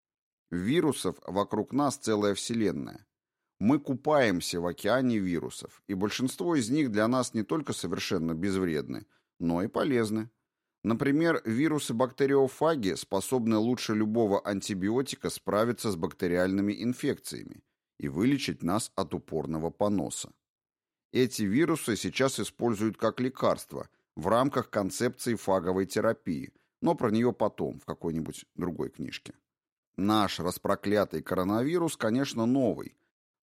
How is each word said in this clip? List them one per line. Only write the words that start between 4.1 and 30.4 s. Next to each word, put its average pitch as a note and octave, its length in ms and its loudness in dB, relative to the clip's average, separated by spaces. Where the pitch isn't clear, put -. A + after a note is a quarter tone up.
в E2+ 60 -2
океане A2 540 0
вирусов, E2+ 640 -4
и G2 80 -4
большинство B2+ 640 -2
из A#2 160 0
них C#3 200 2
для G#2+ 160 2
нас B2 280 0
не A2 80 0
только D3+ 300 -2
совершенно E2+ 600 -2
безвредны, E2+ 720 -2
но E2+ 220 0
и G#2+ 60 -2
полезны. A2+ 640 0
Например, C#3 640 2
вирусы-бактериофаги C3+ 1500 2
способны A2+ 640 0
лучше A2+ 360 0
любого G#2+ 480 2
антибиотика G2+ 880 -2
справиться A2 640 0
с F#2 40 -2
бактериальными F#2 880 0
инфекциями A#2 800 -6
и D2 80 -6
вылечить F#2+ 560 0
нас F#2 320 -2
от F#2 180 -2
упорного D#2 560 -4
поноса. G2 640 -2
Эти A#2 300 0
вирусы B2+ 520 2
сейчас B2+ 440 0
используют A2 580 -2
как A2+ 220 0
лекарство A2 680 -2
в D#2 120 -8
рамках B2 440 2
концепции A2 640 -2
фаговой F#2+ 500 2
терапии, G#2 640 -2
но E3 140 2
про A2+ 160 0
неё A#2 200 2
потом, G2 480 -2
в - 60 -20
какой-нибудь D#2+ 600 -6
другой D#2+ 340 -4
книжке. - 460 -12
Наш G2+ 420 2
распроклятый F#2+ 800 0